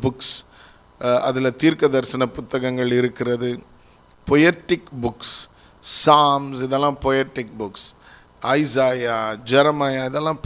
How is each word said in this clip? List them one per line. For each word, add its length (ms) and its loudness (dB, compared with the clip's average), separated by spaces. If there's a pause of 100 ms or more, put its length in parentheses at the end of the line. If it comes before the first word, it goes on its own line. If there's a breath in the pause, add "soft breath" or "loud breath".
புக்ஸ். 440 -4 (540 soft breath)
அஹ், 200 2
அதுல 300 0
தீர்க்க 380 2
தரிசன 380 0
புத்தகங்கள் 640 -4
இருக்கிறது, 640 -2 (720 soft breath)
பொயட்டிக் 580 2 (140)
புக்ஸ், 460 -6 (580 soft breath)
சாம்ஸ், 560 2
இதெல்லாம் 400 -2
பொயட்டிக் 560 -2
புக்ஸ், 360 -8 (480 soft breath)
ஐசாயா, 1000 0
ஜெரமாயா, 600 2
இதெல்லாம் 420 -4